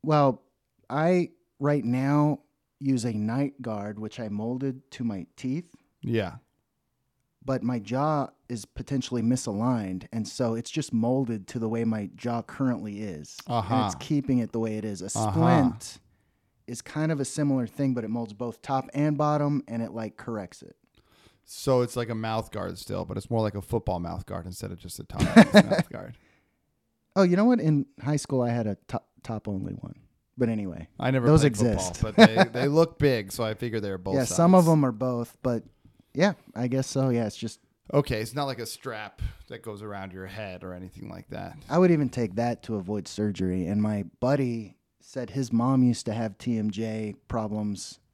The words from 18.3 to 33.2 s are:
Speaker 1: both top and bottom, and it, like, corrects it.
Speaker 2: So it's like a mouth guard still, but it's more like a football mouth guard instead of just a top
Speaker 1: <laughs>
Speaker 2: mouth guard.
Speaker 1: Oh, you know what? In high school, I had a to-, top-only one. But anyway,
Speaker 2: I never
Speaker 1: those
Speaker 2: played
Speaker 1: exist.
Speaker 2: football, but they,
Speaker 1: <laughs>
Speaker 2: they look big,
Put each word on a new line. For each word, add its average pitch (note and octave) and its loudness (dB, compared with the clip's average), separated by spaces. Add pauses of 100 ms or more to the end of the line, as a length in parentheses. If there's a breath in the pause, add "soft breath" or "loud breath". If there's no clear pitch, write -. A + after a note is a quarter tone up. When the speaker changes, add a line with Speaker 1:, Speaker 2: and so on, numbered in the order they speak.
Speaker 1:
both A2+ -8
top C3+ -4
and D3 2
bottom, D3 2
and A#2 -4
it, G2 -6
like, A2 -8
corrects G#2+ -10
it. - -20 (680 soft breath)
Speaker 2:
So B2+ 0
it's A#2+ -4
like A#2+ -4
a A#2 -6
mouth A2 -4
guard F#2 -8
still, F#2+ -8
but G2+ -8
it's - -8
more A2+ 0
like G#2 -2
a G2 -6
football F#2 -4
mouth E2+ -8
guard F2+ -10
instead F#2+ -10
of F2 -14
just - -16
a - -12
top - -10
Speaker 1:
<laughs> - 8
Speaker 2:
mouth F#3 6
guard. - -14 (960 soft breath)
Speaker 1:
Oh, G3 6
you F3+ 6
know G#3 4
what? B3 4
In D3+ 4 (160)
high D3 0
school, C3 0
I A#2+ 0
had A#2 0
a G2+ -2 (120)
to-, A#2+ -6 (200)
top-only G2+ -6
one. - -12 (420)
But B2 2
anyway, G2 -6 (100)
Speaker 2:
I B2+ 0
never C3 4
Speaker 1:
those D3+ 8
Speaker 2:
played C#3 6
Speaker 1:
exist. G2+ 0
Speaker 2:
football, D3+ 8
but A3 4
they, F#3+ 6
Speaker 1:
<laughs> B2+ -2
Speaker 2:
they C#3 2
look E3 2
big, A#2 2